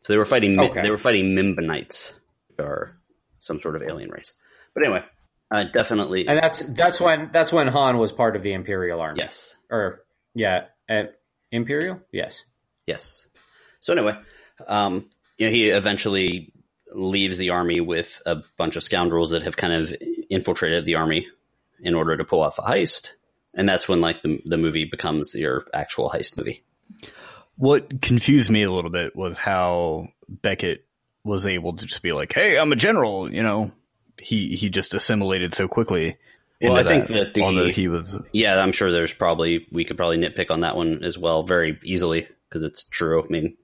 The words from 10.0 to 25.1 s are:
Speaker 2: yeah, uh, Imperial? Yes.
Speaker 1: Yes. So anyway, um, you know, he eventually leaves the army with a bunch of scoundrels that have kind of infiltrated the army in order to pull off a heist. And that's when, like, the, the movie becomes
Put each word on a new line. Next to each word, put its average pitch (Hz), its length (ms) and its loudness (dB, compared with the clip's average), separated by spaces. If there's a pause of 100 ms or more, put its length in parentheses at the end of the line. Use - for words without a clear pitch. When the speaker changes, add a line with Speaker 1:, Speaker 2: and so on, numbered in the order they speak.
Speaker 2:
yeah, 98 300 0 (240)
uh, 107 140 2 (480)
Imperial? 147 500 -4 (100)
Yes. - 320 -8 (420)
Speaker 1:
Yes. - 420 -10 (520)
So - 140 -2
anyway, 110 240 0 (500)
um, 101 380 0 (320)
you 110 100 2
know, 110 60 2
he 110 160 4
eventually 95 840 0 (400)
leaves 95 460 0
the 90 140 -2
army 87 280 0
with 85 460 -4
a 82 160 -2 (160)
bunch 82 180 -2
of 82 80 -6
scoundrels 85 480 0
that 82 120 -2
have 87 120 -6
kind 87 180 -2
of 80 200 -2 (360)
infiltrated 85 560 0
the 82 100 0
army 80 320 0 (520)
in 87 160 -2
order 80 220 0
to 78 80 -4
pull 85 160 2
off 76 180 0
a - 40 -10
heist. 156 480 0 (440)
And 98 140 2
that's 92 180 0
when, 87 140 2
like, 82 220 -2
the, 78 220 -2
the 82 120 -2
movie 80 280 0
becomes 78 500 -4